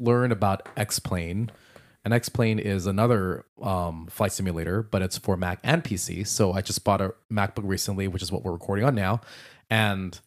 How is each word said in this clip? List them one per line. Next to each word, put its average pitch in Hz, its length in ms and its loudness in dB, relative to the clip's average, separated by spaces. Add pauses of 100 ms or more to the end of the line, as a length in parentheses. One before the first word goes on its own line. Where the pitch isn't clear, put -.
learned 120 320 4
about 98 440 0
X-Plane. 98 760 -2 (520)
And 113 80 0
X-Plane 113 460 2
is 98 280 0
another, 98 580 2 (180)
um, 85 480 -2
flight 104 220 0
simulator, 90 500 -2
but 107 180 -2
it's 95 160 -4
for 98 200 -2
Mac 90 260 -2
and 156 220 2
P 98 120 -4
C. 92 280 -4
So 98 300 2
I 95 60 0
just - 220 -4
bought 98 180 4
a 95 140 -2 (180)
MacBook 101 300 0
recently, 95 460 -2
which 92 120 -2
is 92 120 -6
what 92 100 -4
we're 95 80 -4
recording 98 340 -2
on 135 120 4
now. 101 240 2 (500)
And 101 560 2